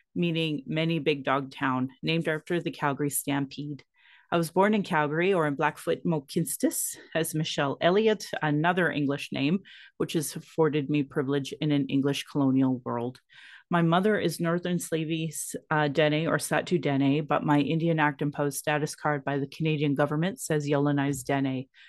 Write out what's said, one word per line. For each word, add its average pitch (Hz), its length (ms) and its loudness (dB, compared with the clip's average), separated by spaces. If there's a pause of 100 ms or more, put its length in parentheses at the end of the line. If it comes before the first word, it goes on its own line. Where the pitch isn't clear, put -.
(140)
meaning 160 540 0
many 160 320 0
big 143 240 0
dog 135 260 0
town, 131 380 0 (160)
named 160 240 0
after 160 320 -2
the 160 120 -4
Calgary 143 400 -2
Stampede. 139 720 -4 (460)
I 175 80 0
was 165 140 0
born 196 220 4
in 202 100 2
Calgary, 160 500 2
or 160 140 2
in 147 80 0
Blackfoot 156 480 -2
Mohkinstsis, - 920 -2 (180)
as 160 180 -2
Michelle 151 460 -2
Elliott, 208 460 2 (160)
another 156 500 2
English 143 400 -2
name, 151 280 0 (360)
which - 180 -4
has 156 220 -2
afforded 151 540 0
me 147 140 2
privilege 139 580 -2
in 147 100 2
an 143 160 2
English 139 420 0
colonial 131 540 2
world. 120 380 -6 (480)
My 170 120 2
mother 185 360 4
is 165 220 -2
Northern 175 400 0
Slavey, 160 540 -4 (360)
uh, 151 200 2
Dene 151 360 2
or 156 120 0
Satu 156 420 0
Dene, 139 460 2
but - 180 0
my 147 160 4
Indian 160 400 2
Act 147 220 0
imposed 143 360 -2
status 151 380 -2
card 147 300 -2
by 139 140 -2
the 139 80 -2
Canadian 151 460 0
government 151 460 0
says 151 300 -2
Yellow 147 240 2
Knives 139 300 0
Dene. 135 440 -2 (220)